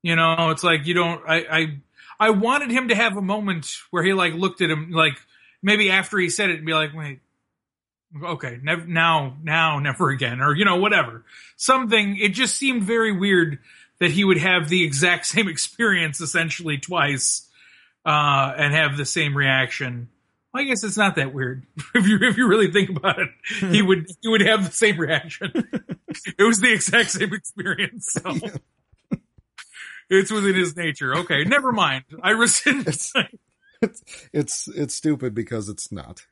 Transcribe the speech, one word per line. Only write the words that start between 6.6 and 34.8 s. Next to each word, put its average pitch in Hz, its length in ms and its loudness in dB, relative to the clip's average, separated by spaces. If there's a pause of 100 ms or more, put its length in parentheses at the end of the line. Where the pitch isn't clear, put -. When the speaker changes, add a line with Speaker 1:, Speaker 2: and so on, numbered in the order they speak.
Speaker 1:
be 160 60 -4
like, 156 220 -2
"Wait, 147 260 -12 (1040)
okay, 139 380 -8
nev-, 165 260 -2
now, 160 540 0
now, 160 360 0
never 143 320 0
again," 127 300 -2
or, 143 160 2
you 202 80 2
know, 185 120 4
whatever. 175 480 0 (320)
Something, 226 600 2
it 208 140 0
just 240 260 -2
seemed 254 280 -2
very 226 280 0
weird 180 460 2 (400)
that 175 120 2
he 196 140 2
would 185 140 4
have 175 320 2
the 180 140 2
exact 170 420 0
same 214 220 0
experience 170 760 -2
essentially 160 560 -4
twice, 143 680 -2 (600)
uh, 143 500 2
and 147 160 0
have 151 240 2
the 143 80 -4
same 147 320 -2
reaction. 131 720 0 (460)
Well, 262 80 -4
I 277 40 -4
guess 240 160 -2
it's 208 140 -6
not 202 200 2
that 135 180 -2
weird 131 320 -6 (120)
<laughs> - 160 -16
if 214 140 4
you, 214 140 4
if 233 160 2
you 247 100 4
really 190 240 4
think 196 160 2
about 185 320 0
it. 160 80 -2 (420)
He 208 120 6
Speaker 2:
<laughs> 190 40 4
Speaker 1:
would, 175 200 2 (160)
he 233 80 -4
would 214 100 4
have 208 240 4
the 151 80 -6
same 208 260 2
reaction. 160 540 -4
<laughs> - 440 -6 (400)
It 190 60 4
was 220 180 4
the 233 120 4
exact 220 380 0
same 180 220 -4
experience. 196 800 -8
So. - 180 -6
Speaker 2:
Yeah. - 840 -10 (920)
Speaker 1:
It's 190 220 2
within 196 240 2
his 170 200 0
nature. 147 420 -4
Okay, 147 260 0
never 262 260 2
mind. 151 320 0 (180)
I 185 100 0
rescind. 247 580 2
Speaker 2:
It's, - 240 -6 (680)
it's, - 220 -4 (300)
it's, - 360 -4
it's 139 280 -6